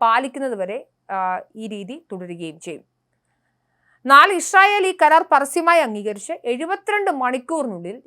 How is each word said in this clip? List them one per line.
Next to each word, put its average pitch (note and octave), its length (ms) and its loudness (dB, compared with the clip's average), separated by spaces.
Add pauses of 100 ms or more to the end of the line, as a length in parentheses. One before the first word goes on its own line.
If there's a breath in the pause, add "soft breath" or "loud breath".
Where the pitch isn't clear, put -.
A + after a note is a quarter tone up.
പാലിക്കുന്നതുവരെ, A#3+ 840 -2 (240)
ആ, F#3 300 -4 (160)
ഈ A3 120 -12
രീതി G#3 440 -12
തുടരുകയും E3+ 480 -12
ചെയ്യും. D#3+ 240 -14 (1200)
നാല്, D4 260 8
ഇസ്രായേൽ G4 540 4
ഈ F#4 160 -2
കരാർ D#4+ 300 6
പരസ്യമായി E4 480 2
അംഗീകരിച്ച് G#3+ 520 -6 (120)
എഴുപത്തിരണ്ട് F#4+ 640 -4
മണിക്കൂറിനുള്ളിൽ B3 960 -4